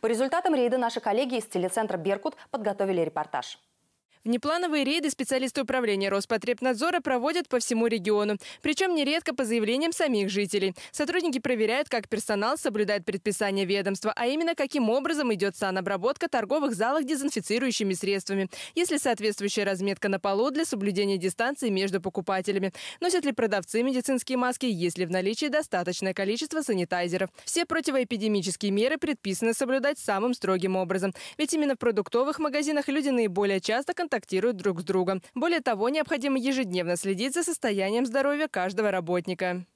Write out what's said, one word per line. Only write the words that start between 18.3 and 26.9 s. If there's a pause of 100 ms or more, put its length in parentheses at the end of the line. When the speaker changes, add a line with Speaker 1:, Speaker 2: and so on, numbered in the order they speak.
Speaker 2:
есть
ли
соответствующая
разметка
на
полу
для
соблюдения
дистанции
между
покупателями, (260)
носят
ли
продавцы
медицинские
маски,
есть
ли
в
наличии
достаточное
количество
санитайзеров. (120)